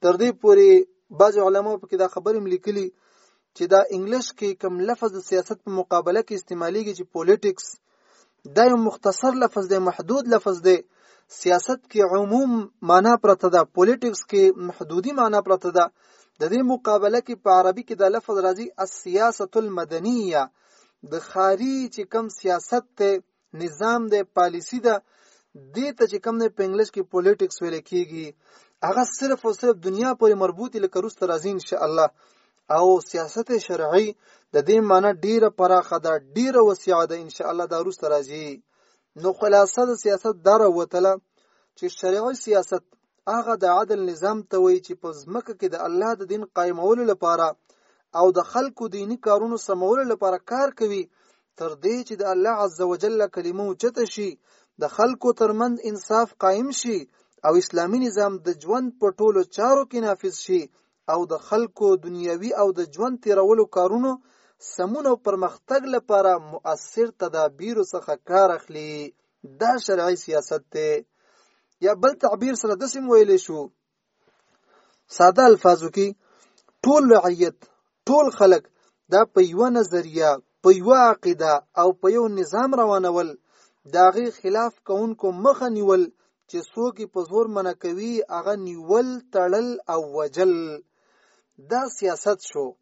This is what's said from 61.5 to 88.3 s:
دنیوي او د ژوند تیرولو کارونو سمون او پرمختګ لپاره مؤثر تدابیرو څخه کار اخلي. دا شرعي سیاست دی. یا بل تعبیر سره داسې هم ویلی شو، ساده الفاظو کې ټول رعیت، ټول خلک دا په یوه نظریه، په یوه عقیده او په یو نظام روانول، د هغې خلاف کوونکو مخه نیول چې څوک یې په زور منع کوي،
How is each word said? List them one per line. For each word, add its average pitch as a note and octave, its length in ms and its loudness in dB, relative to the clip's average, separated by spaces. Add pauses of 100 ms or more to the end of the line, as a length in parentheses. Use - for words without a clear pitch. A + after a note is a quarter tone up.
دنیوي F3 440 -6 (100)
او G3+ 80 4 (100)
د - 20 -4 (140)
ژوند A#3+ 300 -4
تیرولو G#3 400 4 (120)
کارونو A3 360 0 (500)
سمون A#3+ 480 -6
او A#3+ 60 2 (100)
پرمختګ G3 560 -4 (120)
لپاره G3 380 2 (160)
مؤثر D#3+ 600 -6 (120)
تدابیرو D#3+ 720 -4
څخه E3 200 -8 (180)
کار F#3+ 260 4
اخلي. D3+ 360 -14 (680)
دا A3+ 120 2 (120)
شرعي F3+ 400 0
سیاست D#3 380 -4 (120)
دی. D#3 180 -2 (880)
یا F#3+ 100 2 (100)
بل C4+ 100 4 (120)
تعبیر A#3 360 0
سره G#3+ 200 -2
داسې C4 180 -8
هم C4+ 120 -8
ویلی G#3 340 6
شو، D#3 160 -10 (1500)
ساده F3+ 380 6
الفاظو F3 460 4
کې G3 120 0 (760)
ټول C#4+ 180 4 (140)
رعیت، F3 420 0 (480)
ټول C#4+ 200 4 (120)
خلک F#3 280 6 (460)
دا G3 100 6 (120)
په G3 60 4 (120)
یوه G#3+ 240 0
نظریه، E3 560 0 (300)
په F#3 80 6 (100)
یوه A#3+ 180 4 (140)
عقیده D#3+ 420 0 (260)
او F3 80 4 (120)
په F#3+ 160 2
یو A#3 80 0 (140)
نظام F#3 420 -2
روانول، F3+ 500 0 (640)
د - 20 -16 (120)
هغې G3+ 200 2 (120)
خلاف A3 360 -4 (140)
کوونکو G#3+ 380 -4 (180)
مخه C4 320 2
نیول F#3+ 280 2 (460)
چې F3 80 -8 (140)
څوک A#3+ 280 -4
یې G#3+ 140 -10
په F#3 60 -4 (100)
زور A3 240 0
منع F#3 200 -4 (100)
کوي، G3 300 -6 (220)